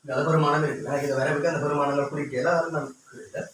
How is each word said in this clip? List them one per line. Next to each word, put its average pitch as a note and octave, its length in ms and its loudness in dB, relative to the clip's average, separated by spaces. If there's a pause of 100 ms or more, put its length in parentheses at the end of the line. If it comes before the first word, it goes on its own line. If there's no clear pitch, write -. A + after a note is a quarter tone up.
ഇയാള് C#3+ 220 0
പെരുമാനം D#3 360 4
വരില്ല. C#3 320 -2
ഇത് C#3 180 0
വരെ C3+ 220 2
വെക്കാൻ D#3+ 280 0
പെരുമാനങ്ങൾ C#3+ 460 0
കുറിക്കില്ല, C#3 400 -2
അത് E3 260 2
നമുക്ക് C3+ 420 -8
ഇല്ല. - 380 -10